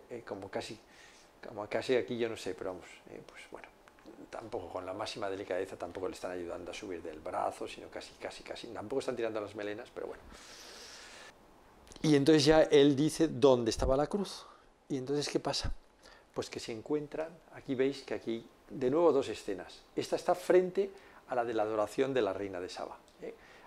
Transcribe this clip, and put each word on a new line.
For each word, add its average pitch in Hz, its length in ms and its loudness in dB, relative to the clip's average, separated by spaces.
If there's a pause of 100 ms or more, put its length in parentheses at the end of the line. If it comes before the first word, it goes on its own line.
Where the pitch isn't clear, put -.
eh, 117 160 -12
como 98 240 -10
casi, 113 300 -8 (680)
como 104 200 -8
casi 117 300 2
aquí 117 200 -2
yo 113 120 0
no 107 80 -8
sé, - 180 -6
pero 92 160 -4
vamos, 90 160 -10 (220)
eh, 53 180 -14
pues - 140 -20 (100)
bueno, - 160 -16 (640)
tampoco 101 400 -8
con 90 160 -8
la 92 80 -6
máxima 107 360 -6
delicadeza, 95 460 -4
tampoco 92 320 -6
le 87 80 -6
están 92 160 -8
ayudando 87 400 -8
a - 20 -10
subir 90 300 -10
del 78 160 -10
brazo, 101 480 -4
sino - 220 -14
casi, - 240 -14
casi, - 280 -10
casi, - 260 -12
tampoco 113 340 -4
están 127 160 -2
tirando 110 240 -2
las 101 120 -8
melenas, 104 400 -8
pero - 140 -6
bueno. - 160 -12 (1800)
Y 156 140 6
entonces 139 300 8
ya 156 180 8
él 143 320 8
dice 156 320 2
dónde 127 420 6
estaba 131 280 2
la 147 100 2
cruz. - 400 -4 (420)
¿Y 139 80 -2
entonces 135 320 -2
qué 160 100 0
pasa? - 340 -2 (600)
Pues - 160 -6
que - 100 -10
se - 120 -10
encuentran, 147 580 -4 (240)
aquí 135 200 -6
veis 135 300 2
que - 100 -8
aquí, 113 340 -4 (220)
de - 200 0
nuevo 160 220 6
dos 123 180 4
escenas. 98 540 -8 (120)
Esta 147 220 -2
está - 180 2
frente 185 560 4 (380)
a 131 60 -4
la 117 100 2
de 120 80 -2
la 110 100 2
adoración 110 500 0
de 127 80 2
la 98 120 2
reina 95 260 -6
de 90 100 -6
Saba, - 300 -10 (220)
¿eh? - 120 -10 (340)